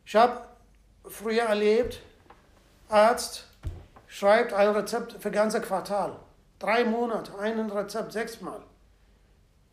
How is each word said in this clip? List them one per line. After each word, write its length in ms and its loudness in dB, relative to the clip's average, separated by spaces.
Ich 100 -10
hab 420 4
früher 400 -2
erlebt, 560 0
Arzt 580 4
schreibt 480 2
ein 160 4
Rezept 440 -4
für 180 -8
ganze 300 0
Quartal. 540 -4
Drei 260 0
Monate, 540 -2
ein 320 -4
Rezept 400 -6
sechsmal. 500 -10